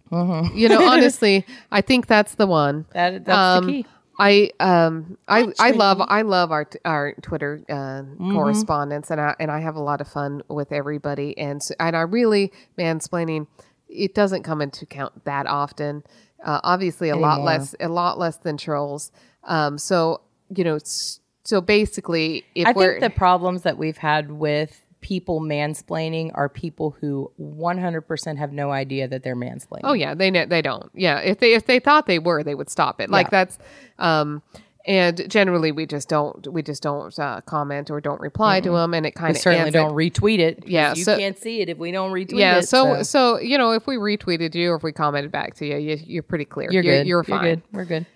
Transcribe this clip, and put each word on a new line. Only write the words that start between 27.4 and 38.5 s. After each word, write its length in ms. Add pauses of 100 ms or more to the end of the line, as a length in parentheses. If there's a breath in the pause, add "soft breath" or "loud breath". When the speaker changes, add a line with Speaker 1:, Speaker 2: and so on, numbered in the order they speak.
Speaker 1:
hundred 260
percent 360
have 140
no 180
idea 380
that 160
they're 100
mansplaining. 480
Speaker 2:
Oh 120
yeah, 200
they 160
ne-, 140
they 180
don't. 320
Yeah, 240
if 220
they, 140
if 120
they 140
thought 260
they 140
were, 240
they 100
would 160
stop 300
it. 100
Like, 160
Speaker 1:
Yeah. 40
Speaker 2:
that's, 280 (400 loud breath)
um, 440 (420 soft breath)
and 460
generally 400
we 160
just 220
don't, 400
we 120
just 220
don't, 340
uh, 260
comment 460
or 120
don't 200
reply 380